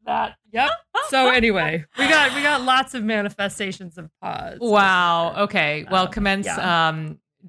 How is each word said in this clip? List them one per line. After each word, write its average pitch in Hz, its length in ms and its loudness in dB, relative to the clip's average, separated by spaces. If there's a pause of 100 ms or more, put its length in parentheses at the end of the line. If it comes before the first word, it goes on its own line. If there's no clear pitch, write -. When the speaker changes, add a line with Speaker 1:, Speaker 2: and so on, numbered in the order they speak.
Speaker 1:
that, 220 320 -4 (160)
yep." 247 160 2 (400)
So 262 220 4
anyway, 185 560 2 (120)
we 269 80 2
got, 285 280 4
we 285 80 -4
got 294 180 2
lots 254 320 0
of 247 100 -6
manifestations 202 920 -6
of 165 140 -16 (100)
pause. - 400 -10
Speaker 2:
Wow. 185 840 2
Okay. 160 460 -2
Well, 185 140 2
Speaker 1:
Um, 185 80 -6
Speaker 2:
commence, 196 320 -2
Speaker 1:
yeah. 165 440 0
Speaker 2:
um, 156 300 -6 (300)